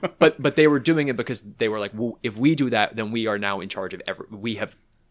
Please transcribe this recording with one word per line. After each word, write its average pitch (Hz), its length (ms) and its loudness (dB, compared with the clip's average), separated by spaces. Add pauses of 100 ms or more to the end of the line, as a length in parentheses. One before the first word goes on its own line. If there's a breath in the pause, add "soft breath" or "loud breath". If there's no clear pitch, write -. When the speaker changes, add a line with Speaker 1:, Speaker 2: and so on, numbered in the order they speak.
(120)
Speaker 1:
<laughs> - 60 -20
Speaker 2:
But, 156 240 4
but 139 140 0
they 156 120 8
were 147 120 4
doing 147 300 2
it 123 60 -4
because 117 260 -6
they 107 280 -4
were 107 100 -4
like, 101 140 -4
"Well, 113 300 -4
if 110 140 -4
we 147 180 4
do 135 160 0
that, 107 240 2
then 110 160 -4
we 113 160 -2
are 104 100 0
now 101 220 -4
in 95 100 -10
charge 95 240 -8
of 92 140 -12
every, 98 240 -8
we 107 240 -6
have 101 200 -8 (360)